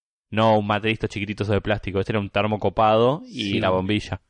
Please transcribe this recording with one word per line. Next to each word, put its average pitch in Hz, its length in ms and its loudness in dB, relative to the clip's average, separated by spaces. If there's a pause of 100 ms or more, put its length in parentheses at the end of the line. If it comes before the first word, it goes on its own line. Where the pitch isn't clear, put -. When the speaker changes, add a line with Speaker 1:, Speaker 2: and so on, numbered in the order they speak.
(300)
Speaker 1:
No 110 300 4
un 104 80 -2
mate 104 220 0
listo 110 180 -2
chiquitito, 101 360 -6
esos 104 120 -2
de 98 60 0
plástico. 101 400 -4
Este 98 100 -4
era 110 80 0
un 101 100 -4
termo 104 300 -2
copado 110 640 2
y 123 280 -6
Speaker 2:
Sí. 98 80 0
Speaker 1:
la 95 80 0
bombilla. 95 600 -2